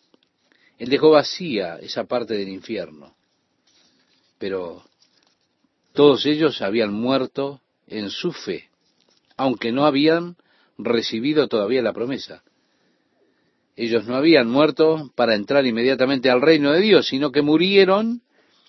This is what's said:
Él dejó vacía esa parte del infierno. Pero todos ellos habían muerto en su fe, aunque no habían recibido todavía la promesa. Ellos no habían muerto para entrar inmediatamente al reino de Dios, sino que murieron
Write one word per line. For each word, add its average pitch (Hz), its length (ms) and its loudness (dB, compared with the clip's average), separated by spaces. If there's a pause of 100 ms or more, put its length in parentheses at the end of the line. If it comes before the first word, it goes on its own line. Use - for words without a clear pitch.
(800)
Él 117 100 -10
dejó 139 220 4
vacía 135 720 0
esa 110 220 -8
parte 113 300 -6
del 98 160 -6
infierno. 82 680 -12 (1200)
Pero 90 460 -8 (1080)
todos 143 320 6
ellos 151 380 -2
habían 107 300 -2
muerto 131 680 -4 (280)
en 104 220 -10
su 175 200 -8
fe, - 380 -10 (680)
aunque 120 360 -4
no 139 140 0
habían 160 500 0 (420)
recibido 117 680 -2
todavía 117 340 -2
la 107 120 -2
promesa. 113 500 -10 (1300)
Ellos 113 320 -4
no 123 80 -6
habían 139 340 4
muerto 156 680 0
para 113 180 2
entrar 135 320 0
inmediatamente 127 640 0
al 123 120 2
reino 147 300 4
de 165 80 2
Dios, 190 280 4
sino 135 240 -4
que 147 100 0
murieron 196 800 2 (460)